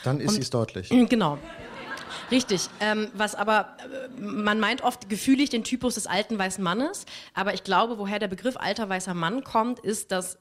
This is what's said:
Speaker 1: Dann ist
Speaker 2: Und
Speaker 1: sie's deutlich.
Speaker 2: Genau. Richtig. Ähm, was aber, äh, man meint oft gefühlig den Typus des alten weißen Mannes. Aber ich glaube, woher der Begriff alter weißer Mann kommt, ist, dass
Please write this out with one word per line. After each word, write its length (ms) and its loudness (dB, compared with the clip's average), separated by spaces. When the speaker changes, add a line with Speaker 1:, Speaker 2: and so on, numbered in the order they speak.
Speaker 1:
Dann 160 2
ist 100 2
Speaker 2:
Und 60 2
Speaker 1:
sie's 120 -2
deutlich. 400 -2
Speaker 2:
Genau. 480 4
Richtig. 380 2
Ähm, 340 2
was 200 0
aber, 460 2
äh, 400 -10
man 400 0
meint 220 2
oft 260 -2
gefühlig 420 4
den 140 0
Typus 300 0
des 120 -4
alten 320 0
weißen 240 0
Mannes. 440 0
Aber 200 0
ich 100 -6
glaube, 340 4
woher 200 -2
der 100 0
Begriff 280 -2
alter 320 -2
weißer 260 -2
Mann 300 0
kommt, 340 2
ist, 340 -4
dass 280 -2